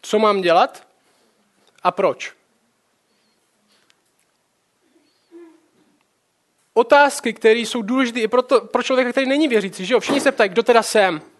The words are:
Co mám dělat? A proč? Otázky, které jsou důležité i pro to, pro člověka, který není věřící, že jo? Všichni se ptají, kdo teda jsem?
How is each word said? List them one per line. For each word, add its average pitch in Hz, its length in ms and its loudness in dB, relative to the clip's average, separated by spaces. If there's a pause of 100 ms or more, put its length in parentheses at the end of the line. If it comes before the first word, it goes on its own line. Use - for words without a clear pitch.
Co - 160 -2
mám 208 220 2
dělat? 175 460 0 (960)
A 180 80 0
proč? 175 420 -4 (4000)
Otázky, 262 580 2
které 226 260 2
jsou 233 240 -6
důležité 240 380 -2
i 214 80 -4
pro 247 140 0
to, 254 180 0
pro 233 220 -4
člověka, 254 280 -2
který 262 160 -2
není 294 220 0
věřící, 190 380 -4
že 226 80 -2
jo? 220 60 2
Všichni 285 200 -2
se 269 120 0
ptají, 208 180 0
kdo 180 120 -2
teda 233 200 4
jsem? 185 400 0 (180)